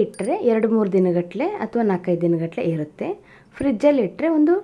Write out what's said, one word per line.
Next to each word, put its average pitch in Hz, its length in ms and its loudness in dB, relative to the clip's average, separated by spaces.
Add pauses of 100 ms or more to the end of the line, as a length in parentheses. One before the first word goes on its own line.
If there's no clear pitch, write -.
ಇಟ್ಟರೆ 214 320 -4 (160)
ಎರಡು 220 240 2
ಮೂರು 214 220 2
ದಿನಗಟ್ಟಲೆ 185 500 0 (160)
ಅಥವಾ 233 260 -2
ನಾಲ್ಕೈದು 180 360 -2
ದಿನಗಟ್ಟಲೆ 165 380 -2 (100)
ಇರುತ್ತೆ. 156 340 -6 (500)
ಫ್ರಿಜ್ಜಲ್ಲಿ 269 500 2
ಇಟ್ಟರೆ 294 200 -4 (100)
ಒಂದು 302 160 4 (100)